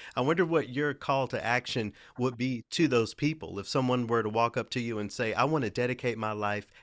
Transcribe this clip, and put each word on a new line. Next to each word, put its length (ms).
I 60
wonder 240
what 240
your 240
call 360
to 140
action 520
would 180
be 360
to 140
those 280
people. 440
If 80
someone 400
were 160
to 60
walk 300
up 120
to 100
you 180
and 120
say, 220
"I 120
want 200
to 60
dedicate 480
my 140
life 340